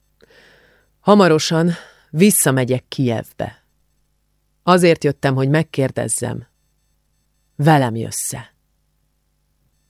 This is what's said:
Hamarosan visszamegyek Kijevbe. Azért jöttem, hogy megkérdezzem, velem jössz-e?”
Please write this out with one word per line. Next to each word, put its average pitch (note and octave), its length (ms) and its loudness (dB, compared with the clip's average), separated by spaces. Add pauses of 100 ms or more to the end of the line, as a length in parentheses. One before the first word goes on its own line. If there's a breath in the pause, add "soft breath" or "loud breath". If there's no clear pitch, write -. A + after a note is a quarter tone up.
(1000 soft breath)
Hamarosan E3+ 720 2 (400 loud breath)
visszamegyek C3+ 760 0
Kijevbe. A2+ 760 -6 (1000)
Azért F3 420 2
jöttem, C#3 300 -2
hogy C3+ 140 -2
megkérdezzem, B2 1000 -4 (1080)
velem C#3 400 2
jössz-e?” - 560 -10 (1400)